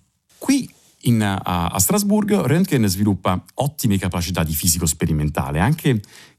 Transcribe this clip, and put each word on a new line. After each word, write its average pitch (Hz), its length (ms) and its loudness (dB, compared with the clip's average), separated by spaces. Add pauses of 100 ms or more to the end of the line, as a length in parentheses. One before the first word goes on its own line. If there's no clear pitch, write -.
(380)
Qui - 320 0 (340)
in, 113 200 2
a, 90 440 0
a - 120 -2
Strasburgo, 202 680 2
Röntgen 135 440 2
sviluppa 92 520 0 (120)
ottime 123 440 -2
capacità 90 460 -2
di 78 100 -2
fisico 85 320 -2
sperimentale, 76 760 -2
anche 127 400 0 (380)